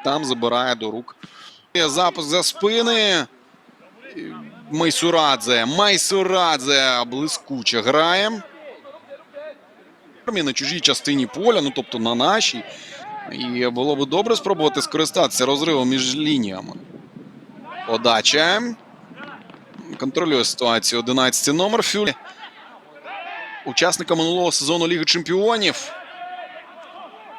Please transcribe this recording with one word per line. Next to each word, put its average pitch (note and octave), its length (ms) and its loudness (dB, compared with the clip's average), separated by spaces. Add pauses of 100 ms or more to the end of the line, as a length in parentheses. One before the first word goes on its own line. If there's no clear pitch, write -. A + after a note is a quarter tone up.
там D3 200 0
забирає B2 500 0
до A2 160 -6
рук. A2+ 260 -12 (580)
Запуск E3 540 2
за E3+ 140 2
спини. G#3 840 2 (1400)
Майсурадзе. D3+ 960 4
Майсурадзе D#3+ 1400 4
блискуче B2+ 720 -4
грає. F3 640 2 (1800)
На E3+ 260 -2
чужій C#3+ 280 -4
частині C#3 460 0
поля, G3+ 340 2
ну, C#3 160 -2
тобто C#3+ 220 -6
на A#2 160 0
нашій. F3+ 500 0 (680)
І B2 360 -2
було C3 280 0
би C#3 80 0
добре G3+ 320 2
спробувати E3 460 0
скористатися D3+ 640 0
розривом C#3 420 2
між C3 280 0
лініями. B2+ 560 -2 (1120)
Подача. A#2+ 760 2 (1400)
Контролює C3+ 460 0
ситуацію A#2 560 0
одинадцятий B2+ 540 2
номер G#3 280 2
Фюль. G3+ 260 0 (1600)
Учасника E3 480 0
минулого E3+ 380 0
сезону E3+ 360 0
Ліги E3+ 160 0
Чемпіонів. F#3 880 0 (1500)